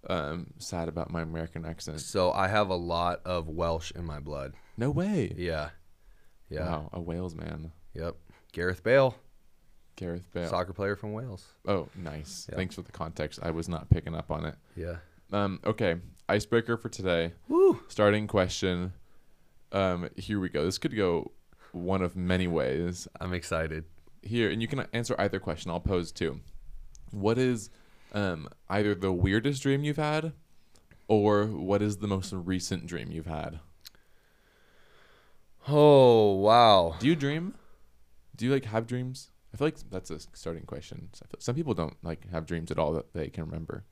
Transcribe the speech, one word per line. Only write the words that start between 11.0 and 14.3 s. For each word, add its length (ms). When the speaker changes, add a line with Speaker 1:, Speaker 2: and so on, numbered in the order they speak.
Speaker 2:
Wales. 340
Speaker 1:
Oh, 300
nice. 540
Speaker 2:
Yeah. 60
Speaker 1:
Thanks 180
for 80
the 100
context. 500
I 80
was 180
not 220
picking 240
up 160